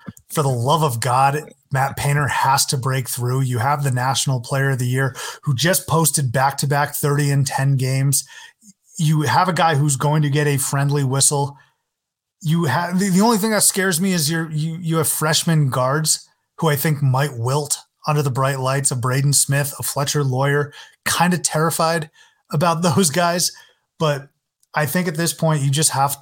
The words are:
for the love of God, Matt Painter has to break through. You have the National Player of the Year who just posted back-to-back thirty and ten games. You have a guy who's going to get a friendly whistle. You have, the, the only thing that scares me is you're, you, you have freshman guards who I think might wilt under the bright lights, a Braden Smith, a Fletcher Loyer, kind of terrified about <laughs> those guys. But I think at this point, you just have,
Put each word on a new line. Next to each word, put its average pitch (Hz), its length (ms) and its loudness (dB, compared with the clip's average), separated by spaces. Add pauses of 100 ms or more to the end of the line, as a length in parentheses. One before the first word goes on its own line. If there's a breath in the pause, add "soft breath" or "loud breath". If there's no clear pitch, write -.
(280 loud breath)
for 160 140 -2
the 139 60 0
love 135 340 2
of 120 180 0
God, 139 520 0 (200)
Matt 135 240 -2
Painter 143 300 0
has - 400 2
to 151 100 -2
break 131 320 -2
through. 123 340 -2
You 127 160 -2
have 143 260 0
the 139 60 0
National 127 500 0
Player 135 300 -2
of 135 80 -2
the 127 100 -2
Year 131 260 0 (280 loud breath)
who 147 120 -2
just 175 320 0
posted 151 460 0
back-to-back 139 600 0
thirty 143 360 0
and 139 160 2
ten 139 300 0
games. 135 480 0 (720 loud breath)
You 151 240 2
have 175 260 2
a 185 40 0
guy 165 240 2
who's 143 200 2
going 151 260 2
to 147 80 0
get 147 160 2
a 143 100 2
friendly 139 480 0
whistle. 139 520 0 (840 soft breath)
You 170 220 0
have, 175 340 0
the, 202 100 0
the 185 120 4
only 226 180 4
thing 220 120 0
that 208 120 2
scares 190 380 2
me 190 120 0
is 156 180 0
you're, 165 200 -2
you, 160 300 -4
you 160 160 -2
have 156 120 0
freshman 156 640 2
guards 131 580 0 (300 soft breath)
who 160 100 0
I 143 80 2
think 143 260 0
might 135 340 0
wilt 135 420 -2 (280)
under 147 160 0
the 139 80 -2
bright 135 300 0
lights, 135 300 0
a 135 60 -2
Braden 131 360 0
Smith, 139 460 0
a - 40 -8
Fletcher 143 420 -2
Loyer, 143 480 0 (320 loud breath)
kind 175 300 0
of 165 80 -2
terrified 160 680 -2 (420 soft breath)
about 165 300 0
<laughs> 170 140 2
those 185 140 4
guys. 175 420 0 (460 loud breath)
But 143 300 -2 (460)
I 151 120 0
think 180 220 -2
at 156 80 -4
this 165 160 0
point, 156 300 0
you 139 80 0
just 151 200 2
have, 139 320 0